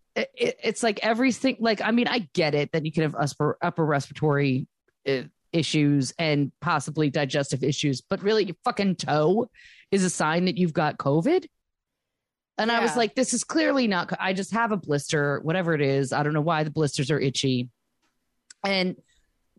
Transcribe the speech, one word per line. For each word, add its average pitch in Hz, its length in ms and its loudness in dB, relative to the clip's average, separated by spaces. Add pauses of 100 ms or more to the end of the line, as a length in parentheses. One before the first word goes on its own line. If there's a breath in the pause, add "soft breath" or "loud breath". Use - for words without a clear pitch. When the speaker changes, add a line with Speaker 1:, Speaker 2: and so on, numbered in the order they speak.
(160)
Speaker 1:
it, 214 200 -4
it, 240 280 -2
it's - 180 -2
like 214 220 0
everything, 240 560 2
like, 220 200 0
I 220 120 -2
mean, 240 160 2
I 214 260 -2
get 151 220 2
it 147 160 0
that 160 120 -2
you 156 80 -4
could 160 120 0
have 151 100 0
usper-, 147 480 -2
upper 165 240 0
respiratory, 143 800 0 (420)
uh, 131 180 0 (280)
issues 143 640 2
and 147 420 0
possibly 151 520 0
digestive 143 520 -2
issues, 139 380 -2
but 190 220 -6
really 214 220 2
your 165 100 -8 (100)
fucking 202 300 0
toe 156 520 2 (440 loud breath)
is 196 120 4
a 180 60 2
sign 170 360 0
that 175 120 0
you've 170 160 2
got 156 240 0
covid. 170 480 2 (1120)
And 220 140 0
I 233 80 2
was 233 140 0
Speaker 2:
Yeah. 240 40 -4
Speaker 1:
like, 233 160 2
"This 254 220 0
is - 80 -4
clearly 294 420 2
not 185 220 0
co-, 175 120 -6
I 190 140 0
just 190 200 -4
have 226 180 0
a 214 60 0
blister, 143 640 -2
whatever 165 320 0
it 147 60 0
is. 135 300 2
I 139 120 0
don't 147 100 0
know 151 80 2
why 156 220 0
the 151 80 -4
blisters 147 400 -2
are 147 80 2
itchy." 127 500 0 (960)
And 185 300 0 (640)